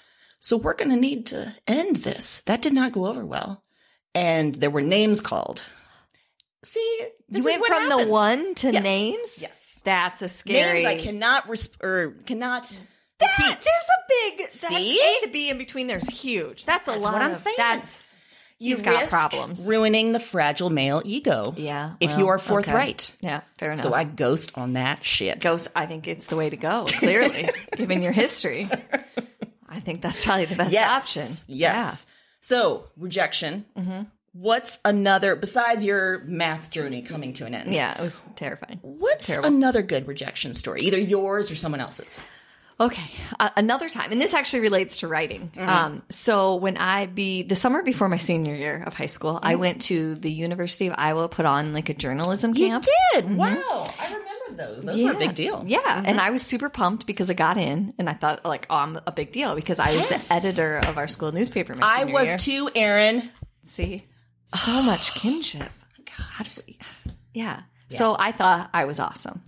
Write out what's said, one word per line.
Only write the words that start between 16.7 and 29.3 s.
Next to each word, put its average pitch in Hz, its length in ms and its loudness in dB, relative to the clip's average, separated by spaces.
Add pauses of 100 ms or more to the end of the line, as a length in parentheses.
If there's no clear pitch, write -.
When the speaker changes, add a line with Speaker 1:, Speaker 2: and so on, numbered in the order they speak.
Speaker 2:
a 262 40 -2
Speaker 1:
That's 208 120 -2
Speaker 2:
lot 208 100 0
Speaker 1:
what 214 80 0
I'm 302 100 0
Speaker 2:
of, 349 60 -4
Speaker 1:
saying. 440 200 -4
Speaker 2:
that's, - 480 -2 (540)
Speaker 1:
You 240 160 0
Speaker 2:
he's 208 60 -4
got 196 200 4
Speaker 1:
risk 311 100 -2
Speaker 2:
problems. 160 560 0
Speaker 1:
ruining 220 460 4
the 226 60 2
fragile 170 520 0
male 143 340 2
ego. 175 520 0
Speaker 2:
Yeah, 151 420 -6
Speaker 1:
If 165 120 2
Speaker 2:
well, 170 80 2
Speaker 1:
you 190 100 6
are 190 60 6
Speaker 2:
okay. 185 120 -2
Speaker 1:
forthright. 202 640 0 (100)
Speaker 2:
Yeah, 151 200 -4 (180)
fair 151 120 -2
enough. 151 120 -4
Speaker 1:
So 127 100 0
I 156 100 4
ghost 143 520 0
on 127 180 -4
that 127 320 -2
shit. - 340 -2
Speaker 2:
Ghost, 170 360 0
I 165 100 0
think 160 220 -10
it's 160 180 -8
the 165 100 -4
way 156 140 0
to 147 80 -8
go, 185 300 -2
clearly, 196 600 2 (120)
<laughs> - 140 -12
given 185 260 0
your 175 120 0
history. 196 540 0 (1040)